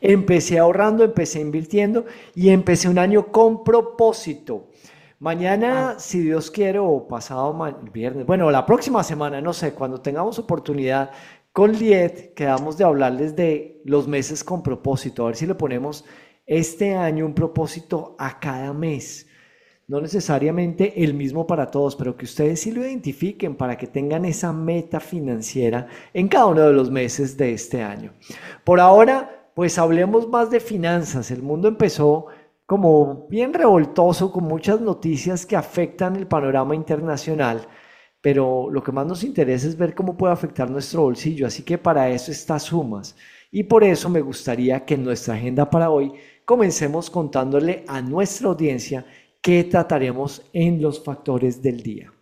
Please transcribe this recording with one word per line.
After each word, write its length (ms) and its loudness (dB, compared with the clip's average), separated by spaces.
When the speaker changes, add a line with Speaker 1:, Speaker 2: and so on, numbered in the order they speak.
Speaker 1:
empecé 580 4
ahorrando, 460 4
empecé 340 -2
invirtiendo 680 -2
y 140 6
empecé 400 4
un 100 4
año 320 4
con 320 4
propósito. 1040 0
Mañana, 720 0
Speaker 2:
Ah. 80 -12
Speaker 1:
si 200 -4
Dios 320 -2
quiere, 280 0
o 280 0
pasado 460 -6
ma-, 260 -8
viernes, 320 -6
bueno, 260 2
la 140 2
próxima 400 2
semana, 340 -6
no 140 -6
sé, 180 -6
cuando 300 -8
tengamos 360 -6
oportunidad 760 -4
con 180 4
Liet, 640 2
quedamos 440 -2
de 60 2
hablarles 540 2
de 480 -2
los 240 2
meses 340 -4
con 180 -6
propósito, 600 -4
a 40 -2
ver 100 -4
si 100 -4
le 80 -2
ponemos 480 -6
este 480 -2
año 320 -2
un 80 -6
propósito 840 -4
a 180 -10
cada 360 -8
mes. 540 -8
No 120 -4
necesariamente 1040 -2
el 100 2
mismo 320 -4
para 240 -2
todos, 280 -2
pero 180 -6
que 80 -14
ustedes 380 -2
sí 100 -6
lo 100 -6
identifiquen 760 -6
para 200 -4
que 100 -12
tengan 360 -4
esa 300 -4
meta 480 -4
financiera 840 -4
en 160 0
cada 160 6
uno 160 4
de 100 8
los 180 4
meses 460 -4
de 160 0
este 320 -6
año. 300 -12
Por 160 6
ahora, 720 6
pues 240 -2
hablemos 520 2
más 200 0
de 120 0
finanzas. 680 -4
El 120 -6
mundo 260 -2
empezó 600 2
como 640 4
bien 240 -2
revoltoso, 800 4
con 140 -4
muchas 340 0
noticias 640 -4
que 120 -2
afectan 580 -4
el 100 -6
panorama 480 0
internacional, 920 -4
pero 500 0
lo 100 -2
que 120 -6
más 120 -4
nos 200 -6
interesa 420 0
es 80 -4
ver 180 -2
cómo 220 -4
puede 160 0
afectar 400 -4
nuestro 300 -4
bolsillo, 460 0
así 160 -10
que 140 -4
para 320 2
eso 220 -6
está 280 -6
Sumas. 580 -6
Y 120 -4
por 200 6
eso 260 2
me 120 0
gustaría 640 -2
que 80 -2
en 100 -2
nuestra 300 -4
agenda 360 -2
para 200 2
hoy 240 0
comencemos 640 0
contándole 800 -2
a 120 -8
nuestra 460 -2
audiencia 580 -2
qué 220 4
trataremos 880 -2
en 300 0
los 200 -4
factores 600 -4
del 180 -4
día. 400 -12